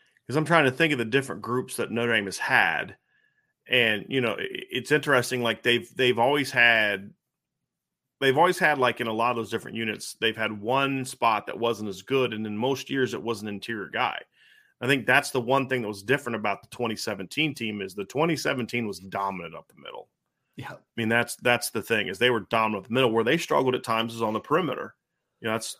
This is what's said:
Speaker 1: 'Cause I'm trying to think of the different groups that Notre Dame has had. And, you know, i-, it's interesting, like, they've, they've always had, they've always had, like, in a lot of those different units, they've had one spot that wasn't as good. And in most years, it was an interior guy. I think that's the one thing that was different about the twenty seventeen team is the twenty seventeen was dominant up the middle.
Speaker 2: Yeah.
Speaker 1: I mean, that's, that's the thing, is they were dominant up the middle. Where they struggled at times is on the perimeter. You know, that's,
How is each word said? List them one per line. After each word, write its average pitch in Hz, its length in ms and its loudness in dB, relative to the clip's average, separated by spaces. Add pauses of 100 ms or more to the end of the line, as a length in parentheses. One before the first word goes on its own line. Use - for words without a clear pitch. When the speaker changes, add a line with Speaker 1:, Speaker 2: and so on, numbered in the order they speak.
(260)
Speaker 1:
'Cause 123 100 -2
I'm 156 80 2
trying 160 220 6
to 127 40 4
think 151 220 2
of 139 60 0
the 120 60 -2
different 113 380 -2
groups 123 340 -4
that - 140 -4
Notre 117 220 0
Dame 104 140 2
has 92 120 -6
had. 92 580 2 (680)
And, 110 420 2
you 135 120 -2
know, 117 140 0
i-, - 40 -6 (320)
it's 123 220 -4
interesting, 135 500 2
like, 113 200 0
they've, 120 340 0
they've 123 240 4
always 135 320 2
had, 107 600 4 (1080)
they've 135 160 4
always 175 220 4
had, 151 200 4
like, 123 220 2
in 117 60 -4
a 113 60 -2
lot 113 180 2
of 120 60 -2
those 113 140 -6
different 113 260 -6
units, 110 440 -6
they've 113 160 0
had 107 240 -2
one 135 440 0
spot 113 420 0
that - 120 -8
wasn't 110 300 -2
as 92 140 -10
good. 131 300 0
And 110 140 -6
in 104 100 -6
most 131 340 -2
years, 127 240 0
it - 80 -6
was 107 200 -4
an 107 60 -8
interior 101 400 -8
guy. 117 320 -2 (600)
I 117 40 -2
think 127 200 2
that's 131 240 4
the 135 100 0
one 127 280 2
thing 127 140 -2
that 104 60 -6
was 98 140 -8
different 123 340 -2
about 104 260 -2
the - 60 -20
twenty 117 280 -4
seventeen 107 580 -4
team 107 280 -6
is 95 120 -10
the 101 120 -6
twenty 160 280 0
seventeen 120 520 -4
was 98 120 -8
dominant 92 560 -6
up 78 140 -18
the - 120 -20
middle. - 280 -16 (480)
Speaker 2:
Yeah. 139 160 -12
Speaker 1:
I 151 60 -16 (180)
mean, 113 120 -2
that's, 117 280 2
that's 120 340 0
the 110 120 -4
thing, 104 260 -2
is 90 100 -8
they 120 120 4
were 117 100 0 (100)
dominant 110 340 0
up - 40 -18
the 110 60 -4
middle. 127 160 4
Where 113 140 2
they 131 120 2
struggled 143 380 2
at 120 80 -4
times 113 320 -2
is 113 80 -8
on 110 100 0
the 113 80 -2
perimeter. 151 540 -2 (460)
You 117 80 -6
know, 110 60 0
that's, - 260 -6